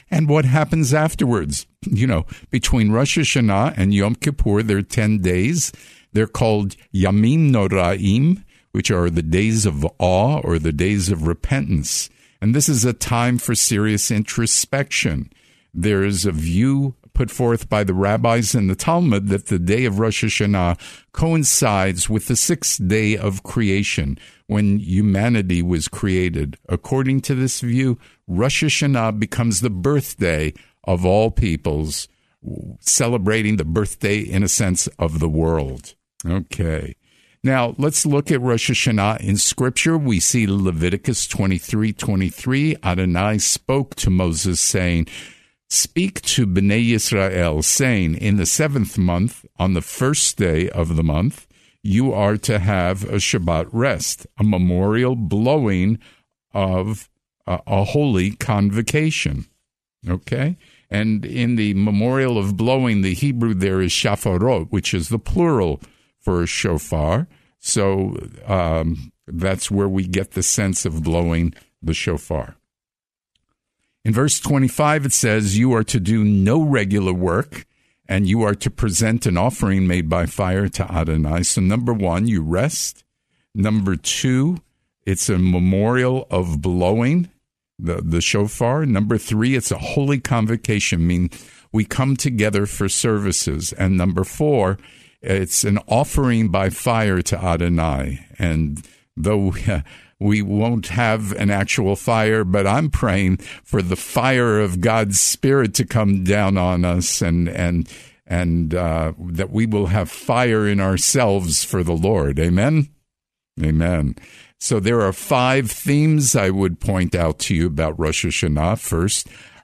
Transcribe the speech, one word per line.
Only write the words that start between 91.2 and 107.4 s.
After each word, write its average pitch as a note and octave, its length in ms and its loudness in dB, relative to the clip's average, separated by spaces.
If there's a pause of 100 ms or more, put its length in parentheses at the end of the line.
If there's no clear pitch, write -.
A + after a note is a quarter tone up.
we G#2+ 120 0
come C3 320 0
together G#2 500 0
for G2 220 -4
services. F#2+ 880 -2
And F#2+ 220 0
number F2+ 280 0
four, A2+ 540 0 (480)
it's F#2+ 380 -2
an G#2 140 2 (100)
offering A#2+ 600 2
by F#2+ 200 0
fire G#2 540 0
to - 200 -4
Adonai. D#2+ 840 -2 (120)
And D#2+ 480 -2 (300)
though G2 380 0 (340)
<laughs> - 320 -20
we G#2 220 2
won't G#2+ 460 -2
have A2 440 0
an - 180 0
actual G2 460 0
fire, A2 480 0
but F#2+ 220 2
I'm C#3+ 240 2
praying F#2+ 480 0 (260)
for G2+ 160 -2
the F2+ 160 -2
fire A#2+ 640 0
of F2+ 220 0
God's G#2+ 360 2
Spirit C3+ 560 2
to G#2 120 0
come G2 380 2
down G2 340 2
on F2+ 260 2
us F2 380 0
and, E2+ 260 0